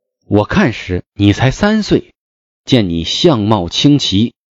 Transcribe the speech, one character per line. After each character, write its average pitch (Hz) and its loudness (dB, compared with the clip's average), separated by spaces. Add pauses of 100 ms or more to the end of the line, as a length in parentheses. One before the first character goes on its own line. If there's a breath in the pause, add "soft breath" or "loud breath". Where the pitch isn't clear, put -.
(260)
“我 104 0
看 175 0
时 - -8 (100)
你 101 2
才 127 0
三 208 -2
岁， - -2 (500)
见 107 0
你 82 -2
相 127 0
貌 101 0
清 143 2
奇， 101 -2 (220)